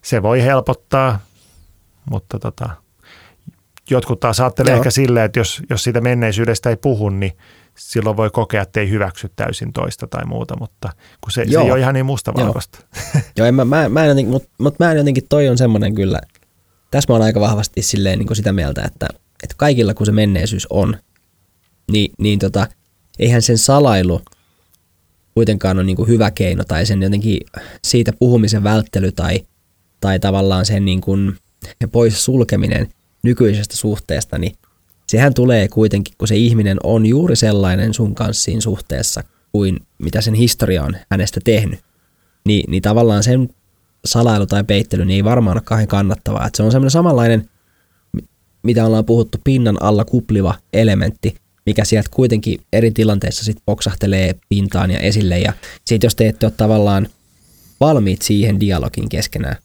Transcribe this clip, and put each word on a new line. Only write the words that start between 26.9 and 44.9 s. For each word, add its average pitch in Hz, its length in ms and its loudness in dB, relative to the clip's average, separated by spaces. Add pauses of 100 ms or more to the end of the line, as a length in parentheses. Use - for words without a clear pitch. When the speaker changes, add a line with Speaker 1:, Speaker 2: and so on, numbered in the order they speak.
Speaker 2:
jotenkin 101 380 0 (440)
siitä 120 360 0
puhumisen 110 440 4
välttely 104 480 0
tai, 87 340 -4 (560)
tai 95 180 0
tavallaan 95 460 0
sen 98 200 0
niinku 95 320 0 (760)
pois 117 340 2
sulkeminen 113 640 0 (360)
nykyisestä 107 540 0
suhteesta, - 600 -6
niin 87 180 -4 (520)
sehän 139 260 2
tulee 120 340 2
kuitenkin, 101 500 0
kun 107 100 -2
se 104 80 2
ihminen 110 480 2
on 110 220 2
juuri 139 300 2
sellainen 104 580 2
sun 104 220 -2
kanssa 110 280 -4
siinä 110 180 -4
suhteessa - 640 -6 (280)
kuin 98 280 0 (180)
mitä 90 240 -4
sen 110 120 -2
historia 107 500 0
on 87 120 -4 (160)
hänestä 92 320 -2
tehnyt. 110 360 0 (680)
Ni-, 104 220 2
niin 92 160 -2
tavallaan 107 400 2
sen 123 260 0 (560)
salailu 113 400 2
tai 101 180 -2
peittely 98 420 0